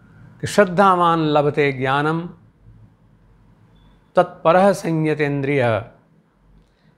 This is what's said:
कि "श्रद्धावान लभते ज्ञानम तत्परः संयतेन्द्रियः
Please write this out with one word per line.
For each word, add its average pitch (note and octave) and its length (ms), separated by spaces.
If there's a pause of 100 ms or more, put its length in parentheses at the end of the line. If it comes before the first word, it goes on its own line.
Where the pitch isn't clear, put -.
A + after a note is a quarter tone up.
(420)
कि - 60
"श्रद्धावान F3+ 800
लभते D3 440
ज्ञानम C#3 480 (2000)
तत्परः F3+ 580
संयतेन्द्रियः C#3+ 1080 (1160)